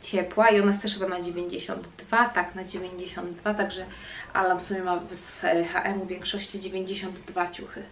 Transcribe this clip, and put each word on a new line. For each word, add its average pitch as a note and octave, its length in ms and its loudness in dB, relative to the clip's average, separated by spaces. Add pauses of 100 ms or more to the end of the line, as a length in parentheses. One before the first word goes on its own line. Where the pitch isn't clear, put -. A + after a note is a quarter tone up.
ciepła G#3+ 480 4
i G#3 100 8
ona G3+ 100 8
jest G3+ 120 2
też G#3 120 -2
chyba F#3+ 140 -2
na F3+ 140 -2
dziewięćdziesiąt F3 640 -6 (100)
dwa, A#3+ 320 4
tak, - 260 -2
na F#3+ 80 -8
dziewięćdziesiąt F3+ 680 -8
dwa, G#3 220 -2
także F#3+ 320 -2 (480)
Alan F#3 260 4
w - 20 -6
sumie F#3+ 220 -2
ma F3+ 140 2
w, F3 180 -6
z - 260 -12 (320)
H - 100 2
M G3+ 180 0
u F#3 40 -4
większości F#3+ 540 -6
dziewięćdziesiąt F#3+ 600 -4
dwa F3+ 320 -2
ciuchy. - 400 -12